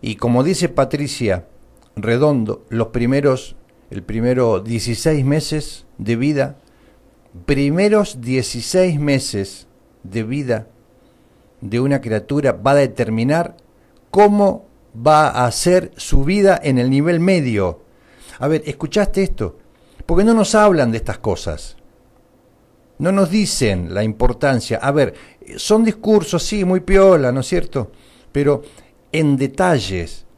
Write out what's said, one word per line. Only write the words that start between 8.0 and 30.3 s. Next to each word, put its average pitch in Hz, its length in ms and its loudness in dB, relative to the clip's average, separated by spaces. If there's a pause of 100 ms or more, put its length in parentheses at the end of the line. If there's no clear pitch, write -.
dieciséis 131 760 -2
meses 135 680 -4 (360)
de 107 220 -6
vida 123 420 -4 (920)
de 110 200 -4
una 135 200 0
criatura 120 520 -2
va 98 200 0
a 143 40 4
determinar 139 800 0 (540)
cómo 202 560 4 (280)
va 139 520 4
a 117 60 0
ser 175 440 0
su - 280 2
vida 190 380 4
en 135 160 2
el 123 120 2
nivel 160 300 2
medio. 127 640 0 (560)
A 127 100 -4
ver, 156 180 0
¿escuchaste 190 560 -2
esto? - 360 -6 (460)
Porque 175 200 2
no 226 100 4
nos 214 200 0
hablan 185 360 4
de 113 80 -4
estas - 200 -8
cosas. - 580 -6 (1200)
No 165 140 0
nos 196 180 2
dicen 101 640 0
la 101 120 -2
importancia. 120 720 0
A 139 120 -2
ver, 139 240 0 (420)
son 220 280 2
discursos, 208 580 0
sí, 208 220 -4
muy 180 160 0
piola, 185 520 4
¿no 135 80 -2
es 127 60 -6
cierto? - 460 -4 (400)
Pero 143 300 0 (500)
en 147 240 2
detalles. 131 880 -2 (140)